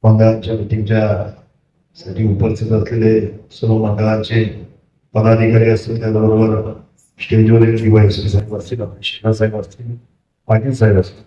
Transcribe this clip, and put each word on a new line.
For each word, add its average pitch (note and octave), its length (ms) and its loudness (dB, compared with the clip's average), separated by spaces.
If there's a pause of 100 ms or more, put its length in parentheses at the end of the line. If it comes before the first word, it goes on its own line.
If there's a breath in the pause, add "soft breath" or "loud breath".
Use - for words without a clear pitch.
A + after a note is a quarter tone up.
मंडळाच्या A2 460 2
मीटिंगच्या G#2+ 520 -2 (920)
साठी G#2 340 -6
उपस्थित A2 400 -2
असलेले A2 480 0 (300)
सर्व A2 340 -2
मंडळाचे A2 600 0 (720)
पदाधिकारी A2+ 560 4
असतील, A2+ 300 -2
त्याचबरोबर A2 720 0 (480)
स्टेजवरील A2+ 640 2
युवा G#2+ 180 6
एक्सप्रेस - 280 -2
साहेब G2+ 240 -2
असतील, A2+ 260 -8
अभिषेक - 500 -6
साहेब G#2+ 240 -2
असतील, A#2 380 -12 (540)
पाटील A#2 260 0
साहेब G#2+ 260 2
असतील. - 260 -8